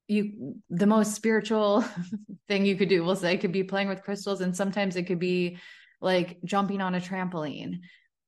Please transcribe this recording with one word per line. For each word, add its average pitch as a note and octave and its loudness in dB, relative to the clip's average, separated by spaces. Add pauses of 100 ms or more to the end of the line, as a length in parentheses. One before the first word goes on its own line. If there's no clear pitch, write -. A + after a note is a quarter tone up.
you, G#3 -2 (140)
the F3 2
most G#3+ 4
spiritual G#3+ 2 (320)
<laughs> - -16
thing G3 2
you G3 2
could G3 4
do, F3 4
we'll F#3 2
say, F3+ 2
could F#3 0
be F#3+ 0
playing G3 0
with F#3+ -6
crystals. G3 -4
And F3+ -2
sometimes G3 0
it F3+ -2
could F3+ -2
be, F3+ 0 (420)
like, F3+ 0
jumping G3 0
on F#3 0
a F3+ 0
trampoline. F3+ -6 (460)